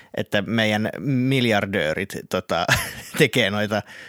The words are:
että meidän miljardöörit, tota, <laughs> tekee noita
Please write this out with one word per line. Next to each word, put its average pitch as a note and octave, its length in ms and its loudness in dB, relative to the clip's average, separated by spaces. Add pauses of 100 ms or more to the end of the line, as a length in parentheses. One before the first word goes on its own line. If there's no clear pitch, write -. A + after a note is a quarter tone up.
(180)
että G#2 240 0
meidän G#2+ 480 2 (100)
miljardöörit, G#2 1200 0 (120)
tota, F2+ 360 0 (260)
<laughs> - 260 -14
tekee B2 320 4
noita G#2 320 0 (280)